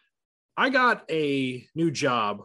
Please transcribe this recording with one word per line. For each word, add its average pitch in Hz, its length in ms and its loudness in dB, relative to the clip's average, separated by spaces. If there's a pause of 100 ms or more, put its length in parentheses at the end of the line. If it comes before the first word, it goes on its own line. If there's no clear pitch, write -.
(600)
I 262 100 2
got 247 380 2
a 139 560 -2 (120)
new 165 160 0
job 113 520 0